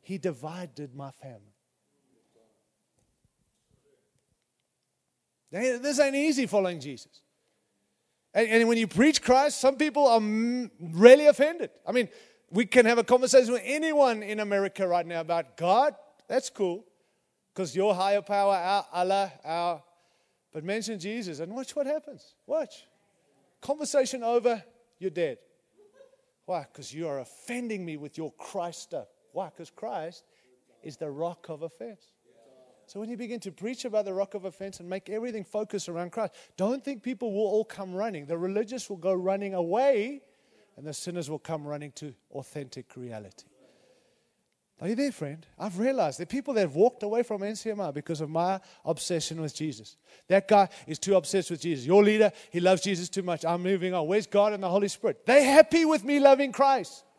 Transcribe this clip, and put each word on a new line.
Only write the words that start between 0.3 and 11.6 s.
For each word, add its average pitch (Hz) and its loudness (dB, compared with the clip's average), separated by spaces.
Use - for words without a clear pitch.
my 139 -14
family. 104 -20
Hey, 240 -2
this 269 -2
ain't 277 4
easy 277 0
following 185 0
Jesus. 135 -16
And, 220 2
and 226 4
when 233 2
you 226 0
preach 269 4
Christ, 269 4
some 269 4
people 285 2
are 233 6
m-, 226 -2
really 220 8
offended. 294 2